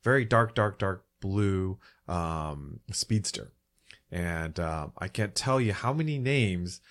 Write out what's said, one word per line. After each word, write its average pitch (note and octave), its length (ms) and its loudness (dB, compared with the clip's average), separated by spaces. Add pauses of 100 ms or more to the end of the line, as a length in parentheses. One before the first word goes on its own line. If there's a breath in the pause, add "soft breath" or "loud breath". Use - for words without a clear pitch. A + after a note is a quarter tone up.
very B2+ 220 4
dark, A#2 300 4
dark, G#2 240 2
dark F#2+ 260 -2 (160)
blue, G2 580 0 (300 soft breath)
um, D#2 720 -4 (100)
Speedster. - 640 -2 (580 loud breath)
And, E2+ 500 -4
uh, D#2+ 280 -2 (100)
I F2+ 100 -6
can't G#2+ 260 -4
tell C3 260 2
you A2 120 2
how A#2 200 -2
many D3+ 260 0
names G#2 640 0 (100)